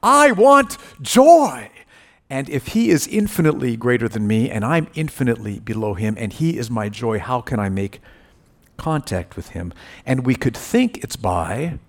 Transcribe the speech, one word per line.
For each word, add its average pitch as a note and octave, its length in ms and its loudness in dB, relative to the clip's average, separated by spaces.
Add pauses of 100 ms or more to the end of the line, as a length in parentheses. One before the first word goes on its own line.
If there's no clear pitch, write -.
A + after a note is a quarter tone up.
I C#4+ 280 6
want C4 460 4 (240)
joy. A#3+ 720 6 (580)
And C3+ 180 -6
if - 200 -4
he A3+ 240 2
is D#3+ 160 2
infinitely D3+ 680 0
greater A#2 320 0
than G#2+ 200 -2
me A2 240 2
and G#2 120 -4
I'm D#3 300 0
infinitely A#2 680 -4
below G#2+ 360 -6
him G#2+ 220 -2
and G#2 140 -6
he E3 260 -2
is A#2 120 -6
my A2 200 -4
joy, A2 280 -4
how A#2+ 240 -4
can A#2 180 -4
I G2+ 100 -2
make G2 320 -6 (760)
contact C#3+ 580 -6
with - 140 -14
him? F2 240 -12 (320)
And B2+ 220 -2
we B2+ 80 2
could A#2+ 200 -2
think - 480 -2
it's - 120 -10
by F#2 720 -4